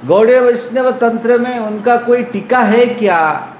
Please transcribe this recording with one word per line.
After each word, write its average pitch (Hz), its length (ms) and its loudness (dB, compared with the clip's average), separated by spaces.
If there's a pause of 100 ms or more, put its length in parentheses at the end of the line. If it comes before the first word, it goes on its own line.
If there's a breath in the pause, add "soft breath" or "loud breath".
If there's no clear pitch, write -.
गौड़ीय 220 340 4
वैष्णव 247 520 0
तंत्र 233 460 0
में 240 220 -4
उनका 214 380 -2
कोई 240 260 0
टीका 240 360 -2
है 226 260 2
क्या? 170 760 -2